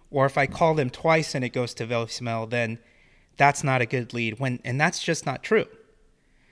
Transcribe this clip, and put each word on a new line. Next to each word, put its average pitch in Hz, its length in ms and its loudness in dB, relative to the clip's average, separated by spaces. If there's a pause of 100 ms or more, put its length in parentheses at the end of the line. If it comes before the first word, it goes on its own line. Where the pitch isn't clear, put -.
Or 135 160 2
if 139 120 0
I 139 100 4
call 160 280 2
them 135 140 0
twice 160 460 0
and 131 80 -2
it 120 60 -2
goes 123 260 -4
to 117 100 -6
voicemail, 113 640 -4
then 117 300 -2 (580)
that's 143 260 4
not 131 180 2
a 120 40 0
good 120 280 -4
lead. 113 260 -2
When, 127 240 -2
and 127 160 -2
that's - 240 0
just - 220 -2
not 131 180 -4
true. - 240 2 (840)